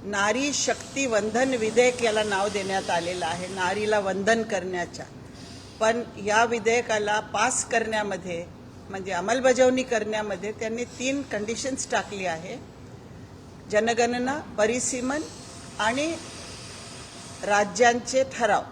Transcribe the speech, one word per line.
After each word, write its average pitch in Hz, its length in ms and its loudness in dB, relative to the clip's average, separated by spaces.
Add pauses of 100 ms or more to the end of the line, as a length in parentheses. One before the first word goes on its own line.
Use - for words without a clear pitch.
नारी 214 500 2
शक्ती - 520 -2
वंदन 226 480 2
विधेयक 233 500 4
याला 214 200 2
नाव 202 240 2
देण्यात 190 420 0
आलेलं 175 360 0
आहे, 175 220 -4
नारीला 196 520 2
वंदन 196 440 2
करण्याच्या. 180 640 -4 (760)
पण 226 240 4 (220)
या 214 200 6
विधेयकाला 220 720 2
पास 214 460 0
करण्यामध्ये, 202 800 -2 (440)
म्हणजे 196 220 -6
अंमलबजावणी 254 720 4
करण्यामध्ये 214 680 -2
त्यांनी 226 320 -4
तीन 262 380 -2
कंडिशन्स 233 720 -4
टाकली 196 340 -2
आहे, 175 320 -4 (1120)
जनगणना, 240 680 2
परिसीमन 254 840 0 (580)
आणि 269 360 2 (1300)
राज्यांचे 208 800 4
ठराव. 214 480 2